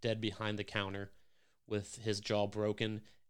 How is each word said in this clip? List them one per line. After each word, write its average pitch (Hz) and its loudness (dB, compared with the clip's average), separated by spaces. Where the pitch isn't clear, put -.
dead 113 2
behind 107 0
the 101 -2
counter 98 -2
with 104 -2
his 107 0
jaw 104 4
broken, 107 0